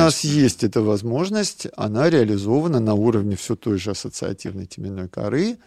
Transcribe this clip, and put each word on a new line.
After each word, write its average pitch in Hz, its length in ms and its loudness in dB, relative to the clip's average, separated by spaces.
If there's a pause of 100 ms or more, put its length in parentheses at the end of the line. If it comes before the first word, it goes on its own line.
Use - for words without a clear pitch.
нас 156 180 2
есть 143 400 2
эта 113 180 0
возможность, 120 920 -2
она 110 340 0
реализована 123 720 2
на 110 140 2
уровне 104 420 2
всё 110 200 -6
той 104 220 -2
же 98 140 -4
ассоциативной 95 760 -8
теменной 95 440 -10
коры. 156 580 -2